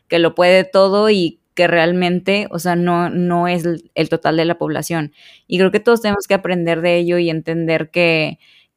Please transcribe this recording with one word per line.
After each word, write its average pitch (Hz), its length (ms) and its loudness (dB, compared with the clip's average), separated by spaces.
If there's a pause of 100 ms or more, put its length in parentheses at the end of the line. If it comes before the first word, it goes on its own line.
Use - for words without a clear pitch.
que 170 100 0
lo 165 160 2
puede 180 300 4
todo 196 460 2
y 185 280 0 (160)
que 175 120 2
realmente, 180 840 0
o - 80 -8
sea, 175 180 -2
no, 175 340 0
no 175 380 0
es 175 160 -2
el, 170 300 -6
el 160 140 -2
total 165 280 -2
de 160 80 0
la 170 120 -2
población. 151 560 -6 (340)
Y 180 120 -2
creo 185 140 2
que 208 80 0
todos 233 200 2
tenemos 202 280 -4
que 202 60 0
aprender 175 460 -2
de 175 160 2
ello 175 220 0
y 175 100 0
entender 160 600 -4
que, 160 480 0 (380)